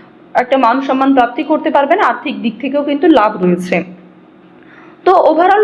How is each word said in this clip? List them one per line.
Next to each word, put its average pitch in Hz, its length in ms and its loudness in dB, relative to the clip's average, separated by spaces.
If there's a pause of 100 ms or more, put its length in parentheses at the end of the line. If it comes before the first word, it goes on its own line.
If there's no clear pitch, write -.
(340)
একটা 254 240 0
মান 247 240 2
সম্মান 269 320 0
প্রাপ্তি 254 300 0
করতে 302 260 -2
পারবেন, 285 300 2
আর্থিক 247 420 -4
দিক 220 200 -4
থেকেও 277 220 -4
কিন্তু 285 240 0
লাভ 240 240 4 (100)
রয়েছে। 180 340 -2 (1300)
তো 359 80 4
overall 370 520 2